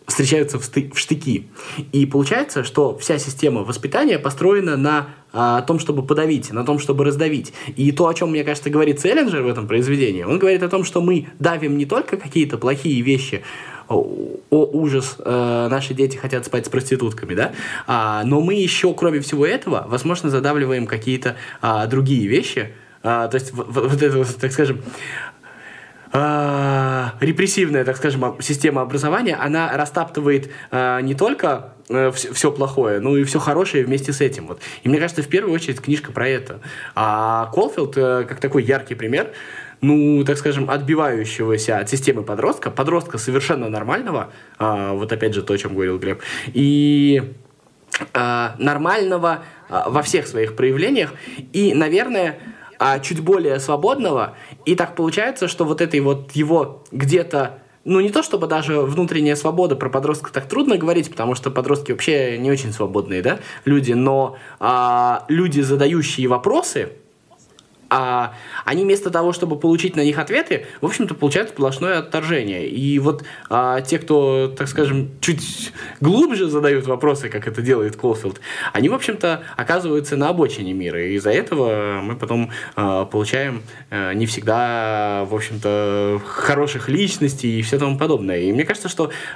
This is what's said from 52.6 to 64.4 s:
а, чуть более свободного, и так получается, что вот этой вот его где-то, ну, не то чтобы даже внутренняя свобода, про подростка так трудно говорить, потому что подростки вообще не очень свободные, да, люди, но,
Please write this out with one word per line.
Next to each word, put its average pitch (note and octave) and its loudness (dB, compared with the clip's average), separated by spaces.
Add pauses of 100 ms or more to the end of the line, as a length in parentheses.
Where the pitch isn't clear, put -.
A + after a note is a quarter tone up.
а, C3+ 2
чуть D#3+ -4
более D#3+ 2
свободного, D3+ 0 (320)
и F3 4
так F3 -2
получается, F#3+ -2
что E3+ -2
вот D#3 0
этой D#3+ 2
вот C#3 0
его D3+ 0
где-то, C#3 0 (260)
ну, F#3 2
не G3+ 2
то D4+ 0
чтобы F3+ -2
даже D#3 0
внутренняя D3+ 0
свобода, D#3 0
про - -2
подростка D3 -2
так C3 -4
трудно C4+ 2
говорить, E3 0
потому A#2+ -2
что C3 -4
подростки C#3 0
вообще B2 0
не C3 2
очень C3+ 0
свободные, F#2+ -2
да, A#2+ 0 (260)
люди, C3+ 4
но, C3 2 (240)